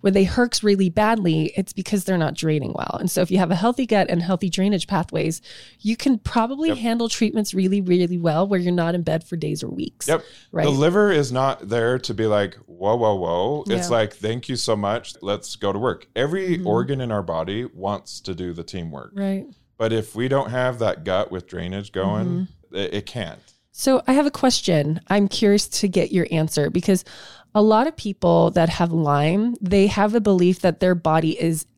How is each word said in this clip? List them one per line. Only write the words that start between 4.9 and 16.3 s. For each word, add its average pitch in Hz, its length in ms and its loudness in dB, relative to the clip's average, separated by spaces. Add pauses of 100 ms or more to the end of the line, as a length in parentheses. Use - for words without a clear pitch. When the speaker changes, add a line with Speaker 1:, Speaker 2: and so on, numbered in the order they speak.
Speaker 1:
you 220 180 -2
can 254 220 0
probably 269 500 -2
Speaker 2:
Yep. 302 80 -2
Speaker 1:
handle 233 320 -2
treatments 214 440 0
really, 190 280 2
really 180 360 2
well 170 300 0
where 196 120 0
you're 175 120 0 (140)
not 170 100 -2
in 175 60 -2
bed 165 220 -2
for - 120 -10
days 151 280 -6
or - 60 -8
weeks. - 380 -8
Speaker 2:
Yep. 156 160 0 (280)
Speaker 1:
Right? 156 140 -2
Speaker 2:
The 147 60 4
liver 175 400 4
is 143 200 2
not 131 380 -2
there 117 300 2
to 110 140 -6
be 110 140 0
like, 101 280 2 (120)
"Whoa, 92 280 0
whoa, 110 200 2
whoa." 92 520 -2
It's 90 220 0
Speaker 1:
Yeah. 117 80 2
Speaker 2:
like, 107 180 0
"Thank 113 340 -6
you 131 60 -4
so 113 200 0
much. 104 460 -4
Let's 98 340 -6
go 101 180 -4
to 98 60 -4
work." 113 360 -4
Every 170 420 -2